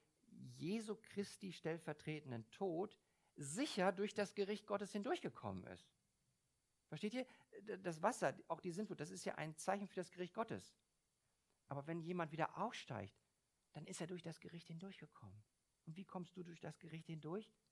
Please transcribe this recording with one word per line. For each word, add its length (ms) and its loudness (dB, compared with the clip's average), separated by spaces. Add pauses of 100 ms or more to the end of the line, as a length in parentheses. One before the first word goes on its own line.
(260)
Jesu 720 -2
Christi 560 -2
stellvertretenden 1000 -2
Tod 460 2 (380)
sicher 580 4
durch 220 0
das 200 2
Gericht 320 0
Gottes 260 2
hindurchgekommen 720 0
ist. 280 -10 (960)
Versteht 280 -2
ihr? 120 0 (360)
D-, 160 -4
das 240 -2
Wasser, 340 6 (100)
auch 140 0
die 100 -2
Sintflut, 300 0
das 100 -2
ist 140 -6
ja 100 0
ein 220 -2
Zeichen 320 2
für 80 -18
das 160 -2
Gericht 220 -4
Gottes. 420 -2 (920)
Aber 180 -2
wenn 140 0
jemand 300 2
wieder 260 4
aufsteigt, 640 -2 (520)
dann 140 -8
ist 140 -4
er 60 0
durch 160 -4
das 160 -6
Gericht 300 -10
hindurchgekommen. 760 -10 (440)
Und 100 -8
wie 80 -6
kommst 320 -6
du 80 -4
durch 160 -12
das 180 -6
Gericht 280 -8
hindurch? 460 -4 (200)